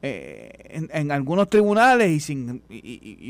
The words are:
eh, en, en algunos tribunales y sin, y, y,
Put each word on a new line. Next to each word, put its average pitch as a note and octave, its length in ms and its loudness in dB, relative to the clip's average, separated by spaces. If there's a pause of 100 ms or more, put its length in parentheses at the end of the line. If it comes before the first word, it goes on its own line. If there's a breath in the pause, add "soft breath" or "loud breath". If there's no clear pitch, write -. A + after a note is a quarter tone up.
eh, C#2 480 -12 (200)
en, D#3+ 220 -10
en D3+ 180 -4
algunos D3 400 0
tribunales G#3+ 600 4
y D3+ 100 2
sin, B2+ 500 -8
y, G#2+ 80 -16
y, G#2+ 400 -18 (120)